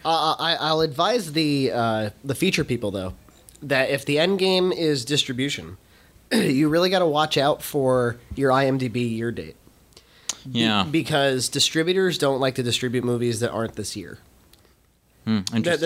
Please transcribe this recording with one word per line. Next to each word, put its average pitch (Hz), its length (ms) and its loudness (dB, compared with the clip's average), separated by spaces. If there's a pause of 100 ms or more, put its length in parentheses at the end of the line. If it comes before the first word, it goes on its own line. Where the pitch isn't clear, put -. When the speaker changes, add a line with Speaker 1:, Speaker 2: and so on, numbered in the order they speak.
Speaker 1:
Uh, 160 320 2
I, 160 220 -2
I'll 156 220 0
advise 165 500 0
the, 143 400 0
uh, 110 380 0 (140)
the 139 100 -2
feature 165 300 0
people, 120 260 -2
though, 95 220 -6 (500)
that 131 280 0
if 139 160 -2
the 147 120 2
end 185 200 2
game 185 320 2
is 151 340 0
distribution, 127 720 -4 (280)
<clears throat> - 260 -16
you 156 360 2
really 170 220 2
gotta 180 160 2
watch 151 320 2
out 143 240 2
for 127 560 0 (160)
your 135 180 2
I 135 140 4
M 135 120 2
D 127 100 -2
B 120 180 -2
year 113 260 -4
date. 80 240 -10 (920)
Be- 123 100 -2
Speaker 2:
Yeah. 107 240 2
Speaker 1:
because 139 640 0
distributors 170 680 0
don't 139 220 2
like 135 160 0
to 135 80 -2
distribute 120 400 -2
movies 120 360 0
that 120 100 0
aren't 110 260 -4
this 104 200 -8
year. 95 220 -12 (1080)
Speaker 2:
Hmm, 110 140 0
Speaker 1:
That, 95 180 -6
Speaker 2:
interesting. 151 300 0